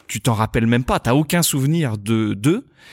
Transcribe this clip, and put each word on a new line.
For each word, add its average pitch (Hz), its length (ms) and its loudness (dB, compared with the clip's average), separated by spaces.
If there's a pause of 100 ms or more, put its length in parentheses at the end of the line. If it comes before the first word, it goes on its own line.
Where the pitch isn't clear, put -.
tu 110 120 -8
t'en 120 140 2
rappelles 110 320 0
même 120 180 2
pas, 196 160 0
t'as 117 140 0
aucun 160 300 2
souvenir 139 540 -2
de, 107 360 -2
d'eux. 139 320 0 (260)